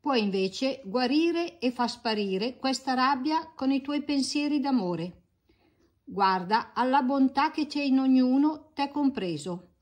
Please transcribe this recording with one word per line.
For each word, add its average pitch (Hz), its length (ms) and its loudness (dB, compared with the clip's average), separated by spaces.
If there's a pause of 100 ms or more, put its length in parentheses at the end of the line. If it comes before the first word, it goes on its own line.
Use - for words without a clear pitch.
Puoi 262 220 0
invece 190 640 -2
guarire 302 720 0
e 247 120 -2
far 240 200 -2
sparire 214 640 -4
questa 262 380 -4
rabbia 277 600 0
con 269 160 -2
i 269 120 0
tuoi 294 220 -4
pensieri 294 540 -2
d'amore. 180 680 -2 (760)
Guarda 190 720 0
alla 254 300 2
bontà 269 480 2
che 302 160 -4
c'è 294 160 -4
in 269 160 2
ognuno, 262 760 4
te 277 160 -4
compreso. 185 920 -4